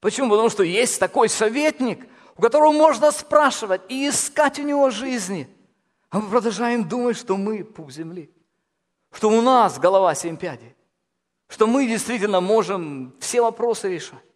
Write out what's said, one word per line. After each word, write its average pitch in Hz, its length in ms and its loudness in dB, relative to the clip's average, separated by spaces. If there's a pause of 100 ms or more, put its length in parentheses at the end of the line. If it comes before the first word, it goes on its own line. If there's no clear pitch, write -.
Почему? 247 280 -2
Потому 220 200 4
что 208 140 0
есть 196 360 0
такой 220 300 2
советник, 240 760 -2 (300)
у - 60 -6
которого 294 320 4
можно 302 380 4
спрашивать 262 760 0
и 269 220 -4
искать 285 500 -2
у 294 40 -8
него 285 260 2
жизни. 202 580 -6 (600)
А 185 100 -2
мы 214 100 -8
продолжаем 233 600 -2
думать, 240 260 -2
что - 220 -4
мы 202 260 -4
пуп 147 280 -18
земли, 160 380 -14 (840)
что - 160 0
у 226 120 4
нас 233 380 4
голова 185 360 4
семь 165 220 -8
пядей, 147 380 -12 (760)
что - 180 2
мы 254 200 2
действительно 208 540 -2
можем 170 760 -2
все - 220 -2
вопросы 226 520 -2
решать. 147 300 -12 (120)